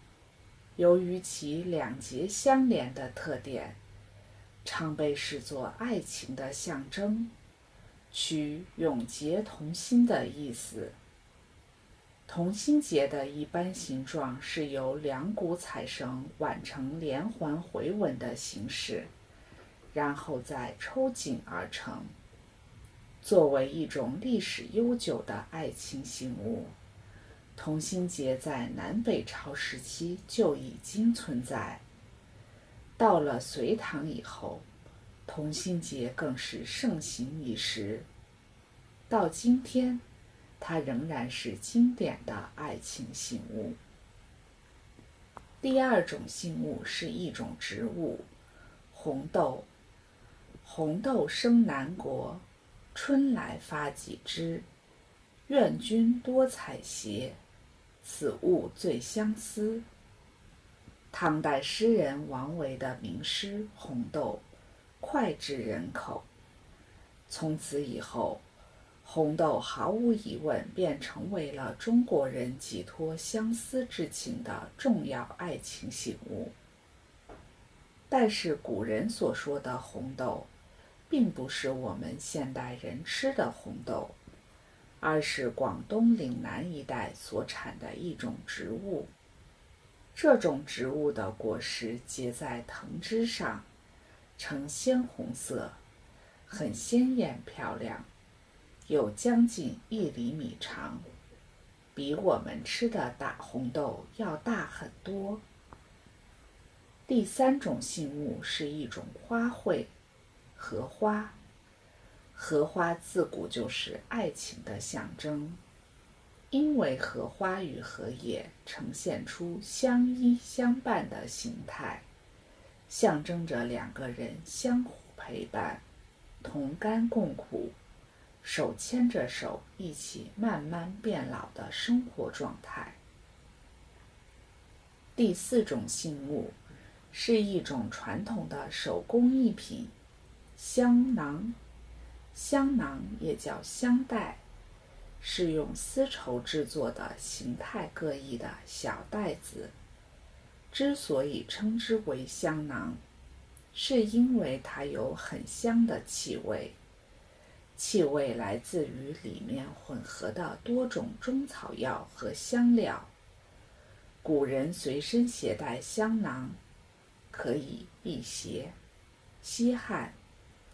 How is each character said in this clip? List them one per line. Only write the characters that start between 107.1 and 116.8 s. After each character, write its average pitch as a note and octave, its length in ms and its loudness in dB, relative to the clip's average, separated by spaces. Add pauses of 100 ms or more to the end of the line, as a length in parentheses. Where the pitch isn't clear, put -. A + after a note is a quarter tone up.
三 C4 340 6
种 F3 220 0
信 D3+ 300 -4
物 D3 320 -4
是 - 260 -2
一 D3 180 -4
种 - 180 -10 (100)
花 A#3 320 0
卉， G3 400 0 (680)
荷 - 320 -6
花。 G#3+ 460 0 (1040)
荷 D3+ 320 2
花 E3+ 280 0
自 - 300 0
古 - 220 -4
就 - 220 -2
是 - 400 -6
爱 G#3 220 0
情 - 340 -10
的 G2 160 -6
象 - 360 -6
征， D3+ 400 -4 (920)
因 D4 300 4
为 C#3 180 4